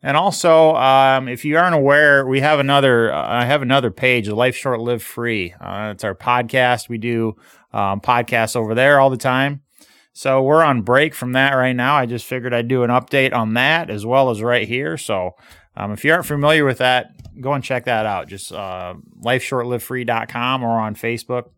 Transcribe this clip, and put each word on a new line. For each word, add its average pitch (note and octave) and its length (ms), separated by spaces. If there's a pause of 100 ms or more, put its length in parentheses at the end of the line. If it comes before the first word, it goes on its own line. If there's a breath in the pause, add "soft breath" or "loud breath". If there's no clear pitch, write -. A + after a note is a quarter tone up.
And C#3 160
also, D#3+ 600
um, C3+ 500
if B2 180
you D3+ 140
aren't F3 160
aware, C#3+ 500
we C3 140
have D3 220
another, C3+ 520
uh, D2+ 280
I A#2+ 60
have C#3+ 160
another B2+ 280
page, B2 380
Life A#2+ 260
Short, B2 240
Live A#2 240
Free. G#2+ 580
Uh, G2 320
it's G2+ 120
our G2+ 100
podcast. B2 760
We A#2+ 100
do, A2+ 360 (380 soft breath)
um, G2+ 280
podcasts A#2+ 540
over A2+ 220
there C#3 240
all C3+ 100
the C3 60
time. C3+ 460 (520 soft breath)
So C3+ 280
we're D3+ 200
on C3 200
break C3+ 320
from B2 180
that C3+ 200
right C3 200
now. B2+ 240
I C3 80
just A#2 220
figured B2+ 260
I'd A#2 160
do B2+ 140
an A#2+ 80
update C3 420
on A2 220
that D3+ 340
as G#2 160
well C3 240
as A2 140
right A#2 260
here. C3 300
So, F#2 380 (380 soft breath)
um, G#2 180
if G#2 120
you D3+ 80
aren't F3 140
familiar D3 400
with B2+ 120
that, B2+ 340 (280)
go C3+ 140
and C3 100
check B2 220
that A2 180
out. F#2 240
Just, F#2+ 240
uh, F#2 420 (240)
life B2 240
short B2 240
live B2 160
free B2+ 220
dot A2+ 240
com B2+ 340
or A#2 160
on G#2+ 160
Facebook. A#2+ 640